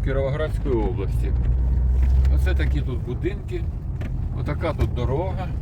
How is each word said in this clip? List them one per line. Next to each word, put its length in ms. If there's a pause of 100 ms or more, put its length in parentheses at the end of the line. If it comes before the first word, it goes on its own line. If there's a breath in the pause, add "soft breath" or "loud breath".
Кіровоградської 720
області. 560 (1040)
Оце 200
такі 260
тут 240
будинки, 580 (760)
отака 340
тут 200
дорога 540 (140)